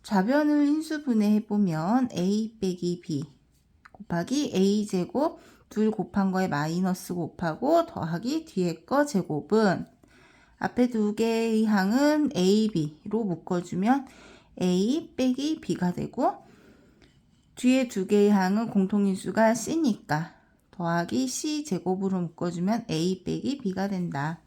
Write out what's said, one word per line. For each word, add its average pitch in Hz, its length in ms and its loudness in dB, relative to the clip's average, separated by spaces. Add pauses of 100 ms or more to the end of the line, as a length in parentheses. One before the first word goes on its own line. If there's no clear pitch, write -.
좌변을 285 640 2
인수분해해보면 220 1500 0
A 208 440 -2
빼기 175 420 -4
B 147 220 -6 (680)
곱하기 240 640 -4
A 202 320 2
제곱 240 540 -2 (280)
둘 214 220 0
곱한 196 420 -2
거에 185 160 0
마이너스 175 640 -2
곱하고 180 720 0
더하기 247 640 -6
뒤에 175 400 -4
거 277 180 2
제곱은 196 840 0 (760)
앞에 240 280 2
두 214 260 0
개의 226 520 2
항은 254 680 2
A, 208 360 4
B로 202 520 -4
묶어주면 185 840 -2 (560)
A 202 520 0
빼기 277 460 -2
B가 - 320 -2
되고 - 500 -4 (1120)
뒤에 254 340 2
두 190 180 -4
개의 208 240 4
항은 208 400 2
공통인수가 202 840 2
C니까 226 800 -2 (360)
더하기 170 580 -2
C 302 360 -4
제곱으로 190 560 -2
묶어주면 175 680 -4
A 175 340 -2
빼기 180 340 -4
B가 190 300 -4
된다. 170 580 -4